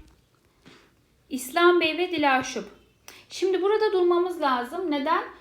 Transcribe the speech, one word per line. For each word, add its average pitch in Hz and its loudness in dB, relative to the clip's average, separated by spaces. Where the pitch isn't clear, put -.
İslam 349 2
Bey 320 0
ve 359 -2
Dilaşup. 262 0
Şimdi 349 -2
burada 427 2
durmamız 349 2
lazım. 277 -2
Neden? 302 -2